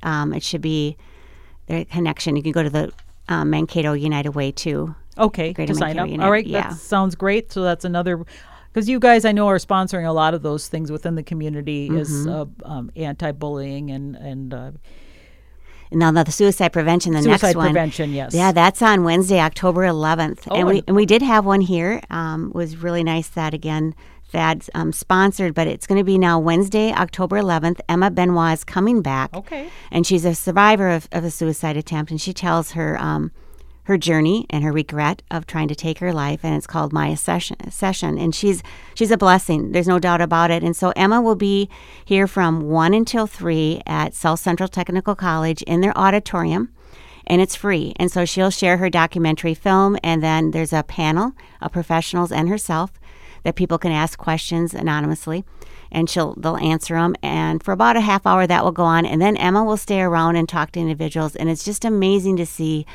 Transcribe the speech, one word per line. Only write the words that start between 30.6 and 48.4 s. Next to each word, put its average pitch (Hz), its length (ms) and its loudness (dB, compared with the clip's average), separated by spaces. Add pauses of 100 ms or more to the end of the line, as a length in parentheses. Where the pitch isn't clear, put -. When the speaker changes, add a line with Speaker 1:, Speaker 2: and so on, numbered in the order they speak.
Speaker 1:
of, 165 240 0
of 170 100 -2
a 170 80 -4
suicide 156 460 -2
attempt, 156 340 -4
and 156 80 -4
she 185 140 -6
tells 165 380 -2
her, 156 300 -4
um, 156 300 -2 (520)
her 196 140 2
journey 165 520 2
and 151 160 0
her 156 80 0
regret 151 480 -2 (100)
of 160 160 -8
trying 156 220 -4
to 151 60 -6
take 160 240 -6
her 180 120 -2
life, 147 320 -4
and 160 100 -2
it's 151 140 -4
called 151 240 -4
My 151 240 0
Session, 170 400 -4 (160)
Session. 185 460 -2
And 165 180 0
she's, 190 260 0 (340)
she's 220 160 2
a 220 60 8
blessing. 185 540 4
There's 180 160 2
no 180 100 4
doubt 175 220 2
about 170 320 4
it. 170 100 0
And 170 140 0
so 185 220 0
Emma 214 240 4
will 226 160 2
be 196 320 2 (340)
here 196 240 2
from 165 420 0
one 160 240 4
until 226 340 2
three 165 580 -2
at 156 280 -4
South 165 280 0
Central 185 260 0
Technical 185 480 -2
College 160 460 -2
in 170 180 0
their 196 180 2
auditorium, 190 720 0 (600)
and 180 140 4
it's 190 140 0
free. 196 400 -2
And 175 160 0
so 175 140 0
she'll 190 240 0